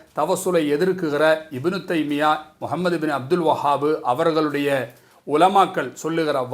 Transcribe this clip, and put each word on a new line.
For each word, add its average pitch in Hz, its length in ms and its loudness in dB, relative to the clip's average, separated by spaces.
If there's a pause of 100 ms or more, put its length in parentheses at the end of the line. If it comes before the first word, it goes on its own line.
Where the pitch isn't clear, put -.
(180)
தவஸ்ஸுலை 175 440 0 (120)
எதிர்க்குகிற 160 500 0 (340)
இப்னு 180 220 -2 (120)
தைமியா, 151 400 0 (320)
முஹம்மது 165 400 -2
பின் 151 140 -2
அப்துல் 160 300 0
வஹாபு 143 440 0 (200)
அவர்களுடைய 151 560 0 (680)
உலமாக்கள் 170 560 4 (120)
சொல்லுகிற 156 340 -2 (180)